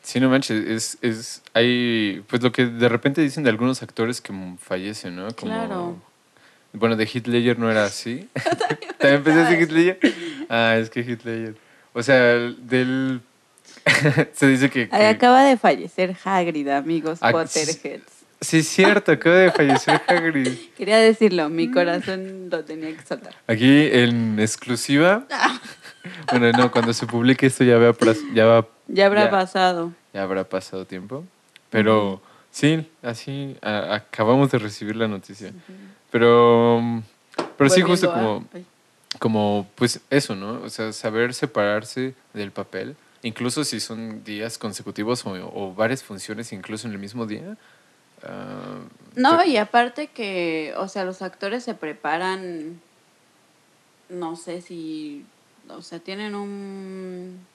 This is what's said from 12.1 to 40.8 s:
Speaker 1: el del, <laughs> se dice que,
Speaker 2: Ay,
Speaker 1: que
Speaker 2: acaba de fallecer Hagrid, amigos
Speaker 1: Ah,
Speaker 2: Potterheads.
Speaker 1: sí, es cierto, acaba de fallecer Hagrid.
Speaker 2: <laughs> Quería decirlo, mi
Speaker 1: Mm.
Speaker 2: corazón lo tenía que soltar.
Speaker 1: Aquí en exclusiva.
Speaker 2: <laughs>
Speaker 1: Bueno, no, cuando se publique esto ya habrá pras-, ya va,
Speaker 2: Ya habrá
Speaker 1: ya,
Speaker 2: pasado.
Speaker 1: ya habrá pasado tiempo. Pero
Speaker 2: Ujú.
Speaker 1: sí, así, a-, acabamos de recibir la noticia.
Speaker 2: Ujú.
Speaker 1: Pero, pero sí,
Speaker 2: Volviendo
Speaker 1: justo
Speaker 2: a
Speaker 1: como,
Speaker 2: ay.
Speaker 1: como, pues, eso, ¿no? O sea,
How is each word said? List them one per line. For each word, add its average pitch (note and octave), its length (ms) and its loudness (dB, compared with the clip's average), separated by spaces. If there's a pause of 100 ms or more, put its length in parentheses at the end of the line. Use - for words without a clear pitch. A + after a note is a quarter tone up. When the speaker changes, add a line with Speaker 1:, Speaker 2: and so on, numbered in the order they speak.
Speaker 1:
el A#2+ 240 0 (120)
del, B2+ 520 0 (640)
<laughs> C#3+ 500 2
se - 140 2
dice C3 220 4
que, A#2 220 -2
Speaker 2:
Ay, G#3 80 2
Speaker 1:
que G#3+ 60 6
Speaker 2:
acaba B3 380 6
de C4+ 120 6
fallecer F3+ 580 0 (100)
Hagrid, E3+ 440 0
amigos D#3 540 -2
Speaker 1:
Ah, - 100 4
Speaker 2:
Potterheads. D#3 680 -4 (380)
Speaker 1:
sí, - 180 0
es D#3 100 0
cierto, F#3+ 440 4
acaba E3 240 4
de F#3 160 8
fallecer C3+ 540 2
Hagrid. E3 420 0 (160)
Speaker 2:
<laughs> - 120 -20
Quería G#3 220 2
decirlo, G#3+ 500 4
mi E3 200 -2
Speaker 1:
Mm. B3 40 -4
Speaker 2:
corazón F#3 800 -4
lo E3 140 -6
tenía D#3+ 320 -12
que - 100 -20
soltar. - 280 -12 (120)
Speaker 1:
Aquí C3 460 4
en A#2 480 4
exclusiva. C#3 880 0
Speaker 2:
<laughs> C#4+ 80 -8 (920)
Speaker 1:
Bueno, A#2+ 220 4
no, B2 180 4
cuando A#2 220 2
se A#2 120 -4
publique A#2+ 420 2
esto C3 180 2
ya A#2+ 100 8
habrá A#2 180 8
pras-, A2+ 400 2
ya A2 140 6
va, A2+ 220 6 (180)
Speaker 2:
Ya G3 200 4
habrá G#3 180 4
Speaker 1:
ya, F#3+ 60 2
Speaker 2:
pasado. F#3 640 0 (220)
Speaker 1:
ya G2 80 -6
habrá F#2+ 220 -2
pasado F#2+ 420 -8
tiempo. G#2 380 -12 (440)
Pero G#2+ 460 2
Speaker 2:
Ujú. F#2+ 80 -16 (300)
Speaker 1:
sí, D#3 360 0 (140)
así, C3+ 580 -10
a-, G#2 360 -4
acabamos B2+ 560 2
de B2+ 60 0
recibir G#2+ 360 -8
la A2+ 140 -2
noticia. G2 400 -12
Speaker 2:
Ujú. - 100 -18 (540)
Speaker 1:
Pero, A#2 680 6 (800)
pero C#3 120 4
sí, F#3 120 4
Speaker 2:
Volviendo E3 60 2
Speaker 1:
justo F3 240 2
Speaker 2:
a - 20 -6
Speaker 1:
como, A2 300 -2 (100)
Speaker 2:
ay. F3+ 100 -16 (540)
Speaker 1:
como, G#2 560 0
pues, - 260 -4 (100)
eso, C3+ 260 -2
¿no? G2+ 260 -12
O A2+ 80 -14
sea, A2 220 -8